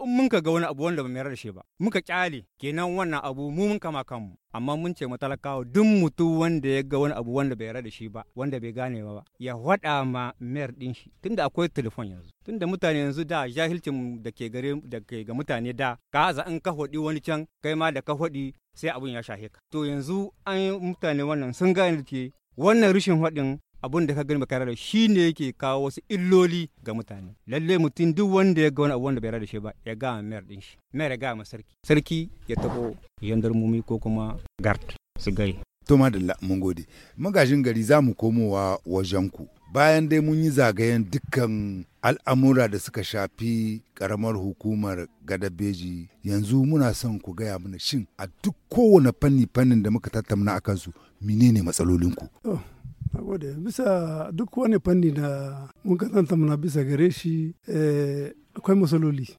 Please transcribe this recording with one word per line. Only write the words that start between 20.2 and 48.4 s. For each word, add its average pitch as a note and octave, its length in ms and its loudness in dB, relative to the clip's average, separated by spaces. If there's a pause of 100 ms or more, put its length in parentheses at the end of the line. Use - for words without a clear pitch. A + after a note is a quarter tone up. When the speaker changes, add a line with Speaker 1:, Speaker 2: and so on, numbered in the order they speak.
Speaker 1:
an G3 120 -4
yi F#3+ 120 0 (100)
mutane E3+ 420 -4
wannan C#3+ 300 -4
sun F3+ 220 2
gane E3+ 300 2
ke B2+ 280 -10 (240)
wannan G#3 360 6
rashin F#3 280 2
faɗin D3 380 -2 (240)
abun D3+ 240 0
da C#3+ 80 -2
ka C#3+ 100 -4
gani C#3+ 160 -2
baka C3 140 -4
yarda C3 180 -2
da A#2 40 -8
shi A3 320 2
ne G3 120 4 (100)
yake C#3+ 220 -4
kawo C3+ 320 -2
wasu C#3 240 -6
illoli F3+ 600 4 (140)
ga A2 120 -6
mutane. G2+ 400 -12 (120)
Lalle D#3+ 320 0
mutum E3 360 2
duk F#3+ 200 2
wanda F#3+ 280 4
ya D3+ 80 4
ga C#3 120 0
wani C#3+ 120 2
abu B2 100 -2
wanda C3+ 160 -2
bai A2+ 80 -4
yarda A2+ 120 -6
da G#2 60 -8
shi A2 140 -10
ba, G#2 120 -10 (120)
ya A2+ 100 -8
ga A2+ 280 -6
mayar G#2 220 -10
din G2 160 -18
shi. - 160 -20 (160)
Mayar C#3+ 180 -4
ya B2+ 60 -4
ga B2 200 -4
ma G#2+ 80 -12
sarki. - 300 -18 (120)
Sarki D#3+ 420 2 (200)
ya A#2 80 -4
taɓo A#2+ 380 -4 (280)
yandarmomi A2+ 600 2
ko A2+ 160 -4
kuma A2 380 -4 (260)
guard - 320 0 (240)
su - 140 -4
gai. G2 260 -2 (280)
Speaker 2:
To C#3+ 100 8
madalla, G2 460 4
mun F#2+ 180 0
gode. F2+ 260 -2 (300)
Magajin D3 460 4
gari A2+ 200 0
za C#3+ 200 6
mu A#2+ 120 4
komowa G2+ 720 2
wajen F#2+ 440 0
ku. - 180 -14 (240)
Bayan D#3 360 4
dai D#3 120 4
mun D#3 220 2
yi D#3+ 80 2
zagayen A2+ 600 2
dukkan G#2 760 -2 (180)
al'amura C3 680 4
da G2+ 100 -4
suka - 260 -8
shafi A2 800 -4 (120)
ƙaramar G#2+ 400 -2
hukumar G2 720 -4 (180)
Gadabeji, F2+ 840 -6 (160)
yanzu G#2 400 2
muna C#3+ 300 2
son A2 260 -4
ku F2+ 140 -12
gaya G2+ 240 -6
mana F#2 200 -12
shin B2 280 -4 (120)
a F#2+ 80 -8 (160)